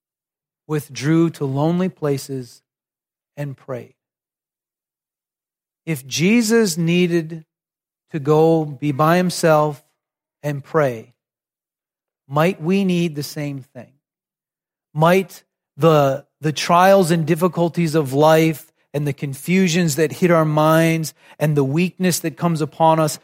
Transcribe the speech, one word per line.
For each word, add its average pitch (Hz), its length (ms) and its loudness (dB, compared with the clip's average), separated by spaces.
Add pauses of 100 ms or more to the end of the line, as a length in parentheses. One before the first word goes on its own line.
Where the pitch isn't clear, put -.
(680)
withdrew 151 640 0
to 151 140 -8
lonely 160 440 -2
places 135 760 -8 (720)
and 143 200 -10
prayed. 117 380 -14 (1900)
If 147 200 -6
Jesus 208 680 2
needed 170 680 -2 (640)
to 165 80 -8
go 156 460 2
be 147 260 -6
by 156 260 2
Himself 156 680 0 (600)
and 143 200 -6
pray, 127 520 -4 (1120)
might 160 320 0
we 190 240 0
need 170 320 -2
the 147 60 -6
same 143 380 -10
thing? 123 320 -20 (1000)
Might 175 500 0 (340)
the, 143 500 2 (140)
the 151 120 -4
trials 185 580 2
and 165 160 0
difficulties 170 680 -2
of 143 180 -2
life 160 600 2 (200)
and 147 140 -4
the 143 60 -2
confusions 165 840 -2
that 156 160 0
hit 180 180 0
our 160 140 2
minds 160 720 2 (240)
and 151 180 0
the 143 80 2
weakness 170 560 -2
that 151 160 -8
comes 165 240 -2
upon 160 400 0
us, 151 240 -2